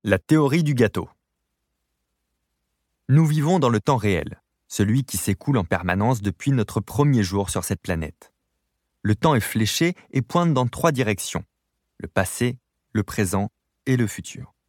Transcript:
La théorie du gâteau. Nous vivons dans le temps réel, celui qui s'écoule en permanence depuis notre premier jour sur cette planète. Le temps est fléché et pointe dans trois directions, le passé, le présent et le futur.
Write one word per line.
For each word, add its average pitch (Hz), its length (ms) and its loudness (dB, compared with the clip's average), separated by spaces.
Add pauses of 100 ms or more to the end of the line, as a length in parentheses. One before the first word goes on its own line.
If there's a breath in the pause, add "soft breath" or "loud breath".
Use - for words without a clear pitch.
La 95 120 2
théorie 156 460 2
du 147 120 0
gâteau. 110 340 0 (2000)
Nous 156 160 6
vivons 156 340 2
dans 135 80 4
le 113 140 2
temps 135 160 2
réel, 90 440 -2 (280)
celui 110 340 0
qui - 140 -8
s'écoule 117 400 -2
en 92 80 0
permanence 98 560 0
depuis 101 300 -2
notre 117 280 -2
premier 131 420 0
jour 98 280 -2
sur - 160 -4
cette 98 160 -4
planète. 82 500 -6 (680)
Le 104 120 0
temps 156 220 2
est 110 60 2
fléché 165 540 -2 (160 soft breath)
et 135 100 0
pointe 170 320 0
dans 127 140 2
trois 160 260 0
directions, 107 500 -4 (540)
le - 100 -14
passé, 120 500 -2 (360)
le 107 100 0
présent 101 460 -2 (380)
et 131 100 2
le 117 100 0
futur. - 480 -14 (140)